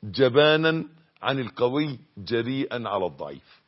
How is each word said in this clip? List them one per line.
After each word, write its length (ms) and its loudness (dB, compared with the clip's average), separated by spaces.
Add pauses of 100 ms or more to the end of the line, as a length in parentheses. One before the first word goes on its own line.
جباناً 800 4 (380)
عن 160 -2
القوي، 600 -2 (200)
جريئاً 720 -4
على 180 -2
الضعيف. 600 -12